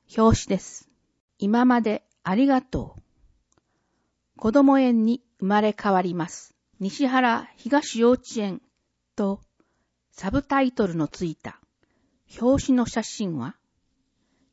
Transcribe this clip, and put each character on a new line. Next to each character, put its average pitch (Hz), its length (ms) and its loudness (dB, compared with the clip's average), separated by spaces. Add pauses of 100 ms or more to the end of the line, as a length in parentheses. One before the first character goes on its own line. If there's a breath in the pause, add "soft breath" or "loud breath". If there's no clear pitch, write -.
(160)
表 226 280 4
紙 - 40 -8
で 185 100 -2
す。 - 300 -20 (500)
今 220 260 0
ま 247 160 4
で 196 240 -4 (180)
あ 180 120 -4
り 262 120 2
が 262 160 2
と - 360 -10
う。 - 1400 -20
子 220 120 -2
ど 277 100 6
も 269 160 6
園 240 260 2
に 233 180 -2 (180)
生 185 60 -4
ま 208 140 2
れ 214 180 0
変 208 140 0
わ 185 80 2
り 180 140 -4
ま 165 140 -4
す。 - 260 -20 (240)
西 202 280 -4
原 254 500 0
東 277 420 -4
幼 233 120 4
稚 247 140 0 (120)
園 202 260 -6 (540)
と、 196 240 -4 (720)
サ - 180 -10
ブ 277 120 0
タ 277 200 0
イ 254 100 0
ト 214 140 0
ル 170 80 -6
の 156 140 -2
つ - 160 -10
い 160 100 -6
た - 240 -16 (800)
表 262 260 2
紙 254 100 4
の 233 100 2
写 226 160 -4
真 180 360 -8
は、 131 180 -8 (960)